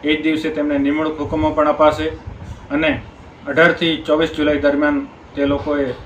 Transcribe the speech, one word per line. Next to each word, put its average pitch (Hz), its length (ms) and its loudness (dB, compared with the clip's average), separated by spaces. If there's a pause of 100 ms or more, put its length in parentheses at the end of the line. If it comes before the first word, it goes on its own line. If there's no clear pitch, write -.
એ 151 120 2
જ 151 80 -4
દિવસે 156 260 0
તેમને 147 280 -2
નિમણૂક 151 420 0
હુકમો 156 320 0
પણ 151 160 2
અપાશે 151 420 2 (600)
અને 143 300 0 (460)
અઢારથી 165 500 2
ચોવીસ 156 340 0
જુલાઈ 151 260 0
દરમિયાન 143 500 2 (280)
તે 143 100 0
લોકોએ 143 460 0 (140)